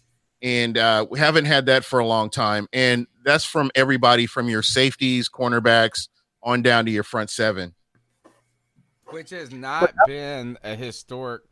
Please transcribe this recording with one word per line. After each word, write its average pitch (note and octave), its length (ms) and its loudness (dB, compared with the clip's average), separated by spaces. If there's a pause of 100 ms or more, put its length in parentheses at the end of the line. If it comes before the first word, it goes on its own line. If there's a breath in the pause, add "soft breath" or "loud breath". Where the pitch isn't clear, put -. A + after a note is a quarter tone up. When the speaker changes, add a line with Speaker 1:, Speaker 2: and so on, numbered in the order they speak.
(420)
Speaker 1:
And, A#2+ 360 -2
uh, A2 300 2
we B2+ 120 -8
haven't D#3 240 4
had C#3 220 2
that C3 180 4
for B2+ 160 0
a A2+ 60 0
long A2 240 0
time. G#2 420 -2
And B2 340 0 (180)
that's D3 200 2
from C#3+ 320 -2
everybody B2+ 500 4
from A#2+ 220 -6
your A2 140 -2
safeties, B2+ 680 0
cornerbacks, A#2 800 2 (360)
on A#2+ 160 0
down A#2 240 4
to A2+ 60 -2
your G#2 140 -2
front A2 260 -6
seven. F#2+ 420 -4 (1300)
Speaker 2:
Which D#3+ 240 -18
has C3 220 -14
not C3+ 440 -2
Speaker 1:
But F#3+ 100 6
Speaker 2:
been C#3 580 -8
a G#2+ 100 -8
historic B2 760 -12